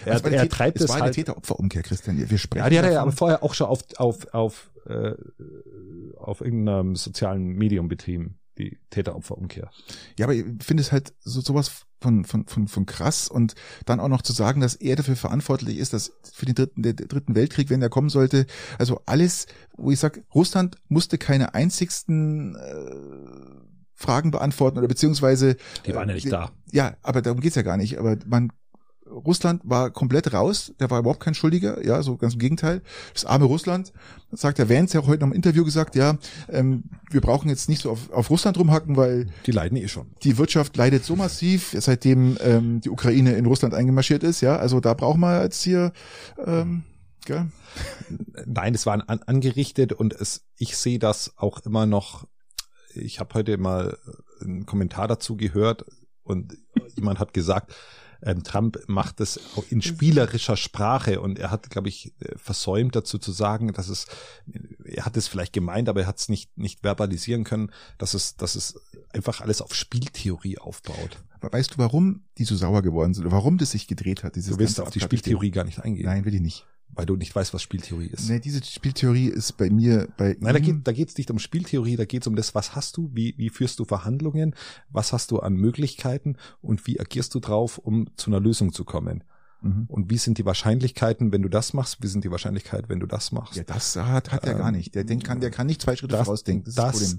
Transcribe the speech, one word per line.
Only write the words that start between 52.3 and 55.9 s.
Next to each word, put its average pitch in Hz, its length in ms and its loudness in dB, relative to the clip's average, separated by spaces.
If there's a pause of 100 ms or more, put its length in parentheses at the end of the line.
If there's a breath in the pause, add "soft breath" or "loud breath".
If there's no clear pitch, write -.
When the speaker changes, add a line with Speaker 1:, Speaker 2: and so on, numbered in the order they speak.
Speaker 1:
Ich - 280 -10
hab - 140 -8
heute 107 220 0
mal 92 400 -2 (440)
einen 95 240 -8
Kommentar 101 420 -2
dazu 110 300 -4
gehört 107 480 0 (380)